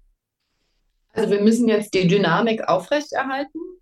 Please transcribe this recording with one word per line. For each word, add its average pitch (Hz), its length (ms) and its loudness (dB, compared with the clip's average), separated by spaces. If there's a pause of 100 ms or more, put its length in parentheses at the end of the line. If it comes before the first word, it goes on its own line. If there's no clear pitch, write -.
(1120)
Also 208 180 -2
wir 202 100 0
müssen 226 260 4
jetzt 214 280 0
die 185 120 2
Dynamik 202 600 0
aufrechterhalten, 269 920 -4 (220)